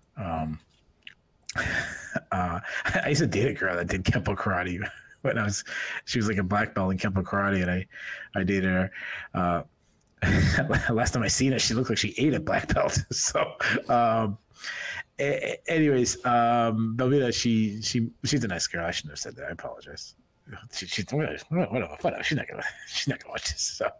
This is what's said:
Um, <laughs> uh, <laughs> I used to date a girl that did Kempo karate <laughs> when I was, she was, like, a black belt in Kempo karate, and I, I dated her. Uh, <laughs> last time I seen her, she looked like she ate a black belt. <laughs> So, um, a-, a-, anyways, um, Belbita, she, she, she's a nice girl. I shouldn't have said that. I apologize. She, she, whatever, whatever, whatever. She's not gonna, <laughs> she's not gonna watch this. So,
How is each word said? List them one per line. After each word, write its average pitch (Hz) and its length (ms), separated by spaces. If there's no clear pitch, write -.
Um, 80 420
<laughs> - 760
uh, 90 280
<laughs> - 0
I 135 60
used 151 120
to 143 60
date 101 200
a 107 60
girl 92 220
that 87 120
did 92 160
Kempo 104 320
karate 90 460
<laughs> - 160
when 117 160
I 110 60
was, 104 200
she - 140
was, 104 80
like, 107 100
a 101 60
black 104 300
belt 95 180
in 95 60
Kempo 98 260
karate, 196 380
and 180 100
I, 185 140
I 98 80
dated 95 220
her. 92 260
Uh, 87 280
<laughs> - 720
last 113 200
time 117 100
I 98 40
seen 131 240
her, 113 80
she - 140
looked 123 160
like 107 80
she - 200
ate 135 160
a 101 60
black - 340
belt. - 320
<laughs> - 60
So, - 420
um, 113 480
a-, 139 340
a-, - 180
anyways, 143 540
um, 117 720
Belbita, 127 360
she, 110 480
she, 113 280
she's 127 200
a 110 40
nice 87 200
girl. - 180
I - 60
shouldn't - 220
have - 60
said - 160
that. - 120
I - 40
apologize. - 640
She, - 140
she, 92 260
whatever, 143 260
whatever, 131 520
whatever. - 220
She's 147 140
not - 100
gonna, - 160
<laughs> - 120
she's - 200
not - 120
gonna - 120
watch - 200
this. - 100
So, - 280